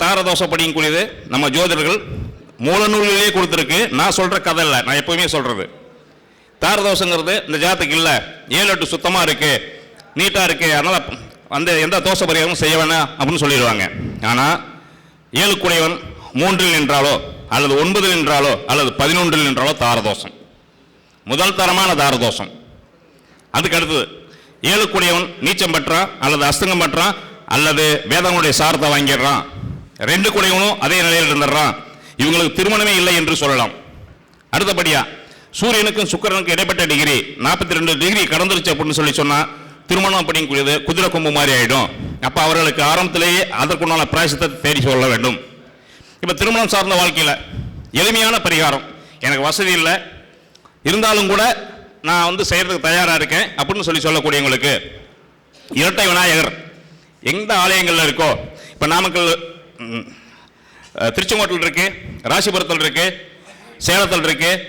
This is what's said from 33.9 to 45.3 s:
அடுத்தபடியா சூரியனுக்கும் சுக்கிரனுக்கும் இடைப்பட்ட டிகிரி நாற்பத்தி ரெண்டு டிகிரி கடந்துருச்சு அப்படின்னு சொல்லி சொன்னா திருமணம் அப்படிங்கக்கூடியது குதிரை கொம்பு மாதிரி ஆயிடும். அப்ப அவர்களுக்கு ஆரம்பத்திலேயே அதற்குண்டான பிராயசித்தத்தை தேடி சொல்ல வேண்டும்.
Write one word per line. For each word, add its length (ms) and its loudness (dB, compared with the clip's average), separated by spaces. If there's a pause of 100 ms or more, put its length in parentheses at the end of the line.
அடுத்தபடியா 480 0 (580)
சூரியனுக்கும் 520 0
சுக்கிரனுக்கும் 440 -2
இடைப்பட்ட 360 0
டிகிரி 240 2 (300)
நாற்பத்தி 320 0
ரெண்டு 240 0
டிகிரி 200 2 (100)
கடந்துருச்சு 420 0
அப்படின்னு 260 -2
சொல்லி 200 0
சொன்னா 180 2 (520)
திருமணம் 320 0
அப்படிங்கக்கூடியது 520 0 (120)
குதிரை 280 0
கொம்பு 240 -2
மாதிரி 180 2
ஆயிடும். 320 2 (400)
அப்ப 180 -4
அவர்களுக்கு 360 0 (100)
ஆரம்பத்திலேயே 500 0 (200)
அதற்குண்டான 520 0
பிராயசித்தத்தை 520 -2
தேடி 200 0
சொல்ல 280 2
வேண்டும். 240 0 (840)